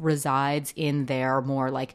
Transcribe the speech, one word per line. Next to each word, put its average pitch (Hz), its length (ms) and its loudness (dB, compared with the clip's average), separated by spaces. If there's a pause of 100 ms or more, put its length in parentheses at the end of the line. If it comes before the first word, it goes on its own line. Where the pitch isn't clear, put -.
resides 143 720 0
in 147 320 0
their 131 360 2
more, 135 280 0
like, 131 240 -4